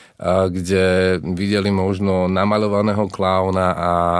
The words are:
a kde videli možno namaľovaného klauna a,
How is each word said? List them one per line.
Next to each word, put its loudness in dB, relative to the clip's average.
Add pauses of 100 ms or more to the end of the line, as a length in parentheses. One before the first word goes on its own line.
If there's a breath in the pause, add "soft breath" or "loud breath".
(220 loud breath)
a 2
kde 0
videli -2
možno 0
namaľovaného 0
klauna 0
a, -2 (280)